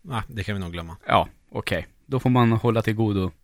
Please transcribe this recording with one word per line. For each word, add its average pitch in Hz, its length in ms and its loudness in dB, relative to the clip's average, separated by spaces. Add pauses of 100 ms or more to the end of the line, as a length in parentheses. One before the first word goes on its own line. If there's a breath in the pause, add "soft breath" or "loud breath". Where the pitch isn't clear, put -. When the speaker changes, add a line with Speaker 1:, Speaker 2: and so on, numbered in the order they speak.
Speaker 1:
Nej, 117 260 -8
det 107 160 -8
kan 104 100 -6
vi 98 60 -6
nog 85 120 -8
glömma. 85 240 -12 (100)
Speaker 2:
Ja, 87 220 2 (220)
okej. 92 360 -6 (200)
Då 131 140 -2
får 127 100 2
man 120 220 6
hålla 113 300 2
till 110 120 0
godo 101 360 0 (140)